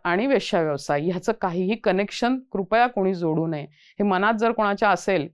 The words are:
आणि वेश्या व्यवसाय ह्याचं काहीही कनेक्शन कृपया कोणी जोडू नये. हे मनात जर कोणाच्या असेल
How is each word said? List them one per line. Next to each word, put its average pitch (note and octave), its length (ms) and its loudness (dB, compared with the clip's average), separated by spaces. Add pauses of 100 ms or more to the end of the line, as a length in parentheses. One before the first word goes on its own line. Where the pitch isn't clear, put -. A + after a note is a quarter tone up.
आणि F3+ 220 0
वेश्या G#3+ 360 0
व्यवसाय D3 380 -2
ह्याचं F3 320 -2
काहीही F#3 420 -2
कनेक्शन A3 640 0 (120)
कृपया A3 360 2
कोणी G3 280 0
जोडू E3 320 -2
नये. D3+ 240 -4
हे - 320 -10
मनात G3+ 320 2
जर A3+ 180 0
कोणाच्या G#3 380 2
असेल F3+ 440 0